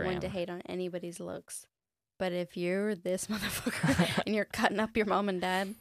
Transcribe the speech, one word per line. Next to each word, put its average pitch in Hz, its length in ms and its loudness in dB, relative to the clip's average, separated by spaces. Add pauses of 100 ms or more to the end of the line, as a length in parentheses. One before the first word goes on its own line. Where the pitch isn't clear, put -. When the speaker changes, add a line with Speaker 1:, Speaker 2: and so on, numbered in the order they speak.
Speaker 1:
one 185 160 0
to 185 80 -2
Speaker 2:
Instagram. 185 40 -6
Speaker 1:
hate 175 200 -4
on 175 160 -8
anybody's 175 520 -6
looks, - 460 -10 (540)
but 185 120 0
if 175 260 -2
you're 190 360 2
this 180 340 -2
<laughs> - 0 -
motherfucker - 960 2
Speaker 2:
<laughs> - 40 -10
Speaker 1:
and 208 80 2
you're 208 100 2
cutting 202 340 2
up 220 160 0
your 208 120 4
mom 202 220 4
and 185 120 0
dad, 190 400 0